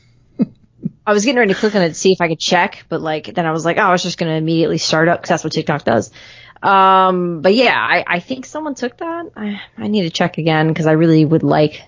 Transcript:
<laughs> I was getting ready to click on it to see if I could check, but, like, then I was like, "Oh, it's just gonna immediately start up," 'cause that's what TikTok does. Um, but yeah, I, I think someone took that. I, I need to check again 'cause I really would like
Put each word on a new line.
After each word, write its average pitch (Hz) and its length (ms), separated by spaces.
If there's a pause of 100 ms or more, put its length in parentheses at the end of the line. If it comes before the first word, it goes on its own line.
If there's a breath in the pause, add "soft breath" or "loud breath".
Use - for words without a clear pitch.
(380 loud breath)
<laughs> - 680
I 214 60
was 208 120
getting 247 140
ready 202 160
to - 40
click 214 160
on 202 80
it 170 80
to 156 40
see - 180
if 185 80
I 170 80
could 160 100
check, - 500
but, 160 120
like, 156 340
then 175 120
I 165 60
was 160 120
like, 165 140
"Oh, 202 140
it's 180 100
just 175 160
gonna 165 140
immediately 160 460
start 160 300
up," 170 140
'cause - 60
that's 165 160
what 160 80
TikTok 156 320
does. - 260 (520 loud breath)
Um, 185 800
but 190 120
yeah, 233 220
I, 127 300
I 175 140
think 254 260
someone 302 280
took 247 240
that. 339 380
I, 208 240 (160 loud breath)
I 220 120
need 208 140
to 165 80
check - 280
again 160 340
'cause 160 140
I 156 60
really 160 320
would 156 180
like 151 460